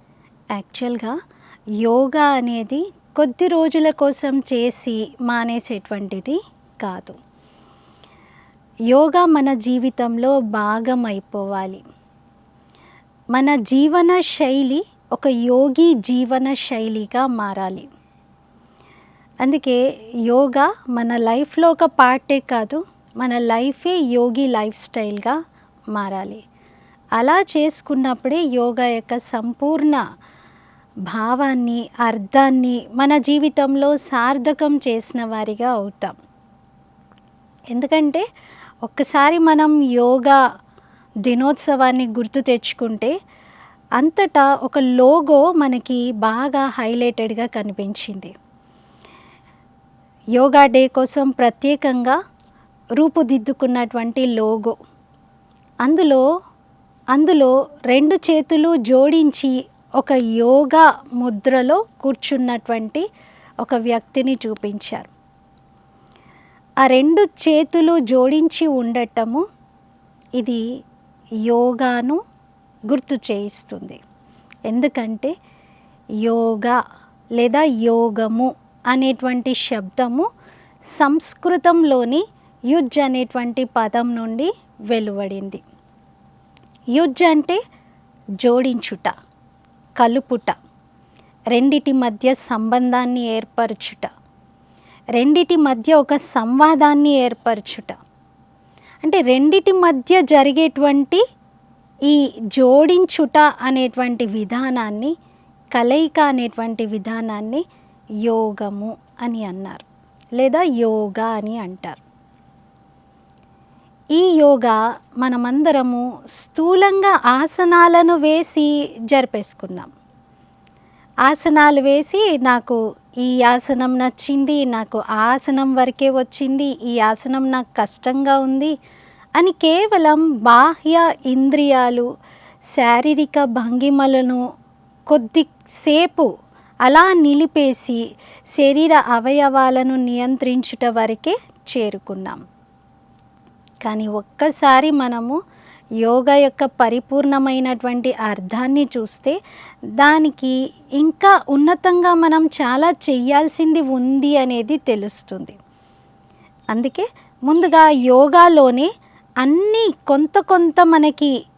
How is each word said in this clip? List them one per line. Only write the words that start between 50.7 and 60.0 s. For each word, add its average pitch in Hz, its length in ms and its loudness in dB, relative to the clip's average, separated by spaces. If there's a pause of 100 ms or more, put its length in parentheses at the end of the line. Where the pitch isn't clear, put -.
కోసం 262 420 -2
ప్రత్యేకంగా 262 920 -2 (680)
రూపుదిద్దుకున్నటువంటి 247 1300 -2
లోగో. 220 520 -2 (1040)
అందులో, 294 600 2 (680)
అందులో 277 580 4 (180)
రెండు 277 300 2
చేతులు 320 600 0
జోడించి 269 920 2 (300)
ఒక 269 160 -2